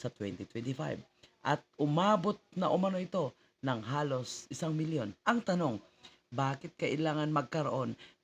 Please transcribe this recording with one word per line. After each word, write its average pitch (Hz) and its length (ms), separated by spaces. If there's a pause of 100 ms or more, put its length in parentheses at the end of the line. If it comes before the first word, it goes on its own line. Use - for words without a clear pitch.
sa 127 80
twenty 98 400
twenty-five. 131 480 (480)
At 147 160 (180)
umabot 175 640 (160)
na 185 160
umano 185 260
ito 180 380 (260)
ng 123 240
halos 131 600
isang - 240
milyon. 156 400 (160)
Ang 233 160
tanong, 165 340 (540)
bakit 139 480
kailangan 151 560
magkaroon 131 640 (260)